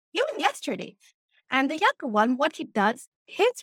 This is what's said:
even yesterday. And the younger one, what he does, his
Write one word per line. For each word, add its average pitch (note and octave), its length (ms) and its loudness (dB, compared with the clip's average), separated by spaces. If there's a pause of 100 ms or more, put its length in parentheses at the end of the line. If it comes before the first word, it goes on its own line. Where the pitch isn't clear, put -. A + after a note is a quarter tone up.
(140)
even B4+ 260 -2
yesterday. - 560 -4 (540)
And C4+ 200 2
the D#4 80 -4
younger G4 300 2
one, A3+ 300 2
what D4+ 200 0
he D#4+ 60 -10
does, - 440 -2 (180)
his A4+ 260 0 (120)